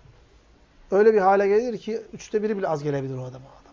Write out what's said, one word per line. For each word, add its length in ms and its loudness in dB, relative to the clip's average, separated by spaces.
öyle 240 4
bir 40 4
hale 300 4
gelir 300 0
ki 240 -8
üçte 300 -6
biri 160 -2
bile 100 -4
az 140 -4
gelebilir 360 -6
o 60 -10
adama. 200 -16